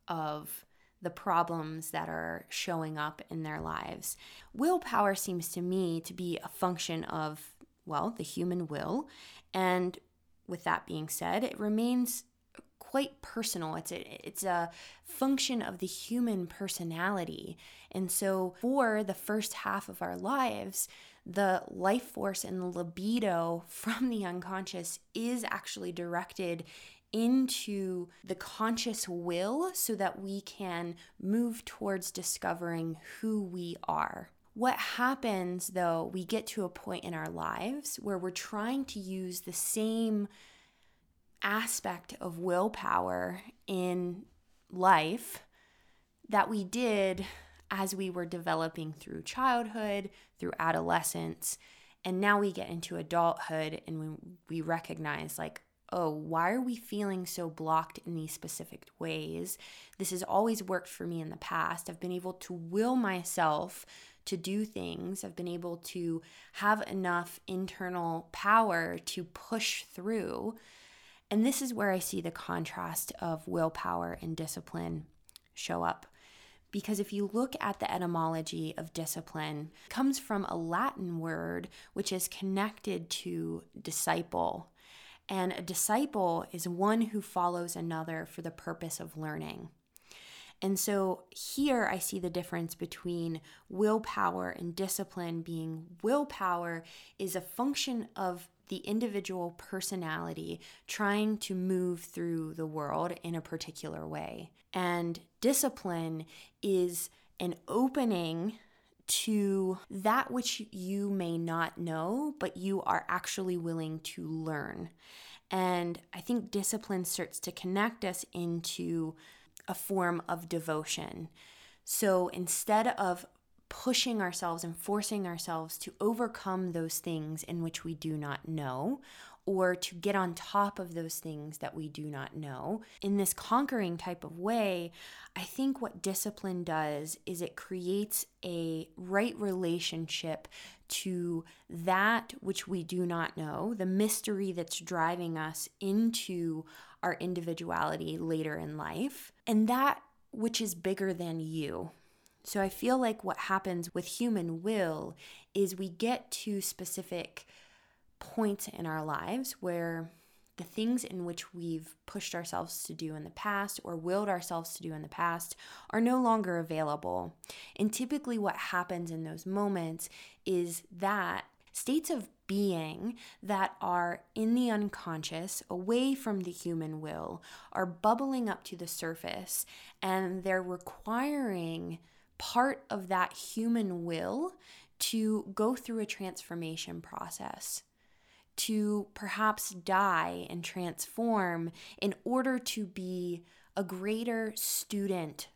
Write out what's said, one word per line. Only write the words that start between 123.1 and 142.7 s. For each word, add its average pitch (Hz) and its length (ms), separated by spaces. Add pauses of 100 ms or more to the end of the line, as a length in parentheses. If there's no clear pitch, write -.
pushing 240 540
ourselves 170 440
and 165 100
forcing 202 500
ourselves 165 520
to - 240
overcome 208 720
those 165 280
things 160 440
in 170 180
which 165 240
we 165 100
do 160 220
not 143 300
know, 156 540 (440)
or 185 300
to 180 200
get 202 200
on 180 200
top 202 420
of 175 160
those 165 260
things 156 400
that - 140
we 156 140
do 151 160
not 147 320
know, 151 460 (200)
in 202 160
this 196 160
conquering 226 640
type 175 260
of 160 140
way, 190 540 (460)
I 180 40
think 269 400
what 196 200
discipline 190 640
does 156 640
is 175 160
it 170 140
creates 190 680 (180)
a 165 540
right 196 420
relationship 170 1120 (400)
to 175 560 (240)
that 190 720
which - 260
we 175 160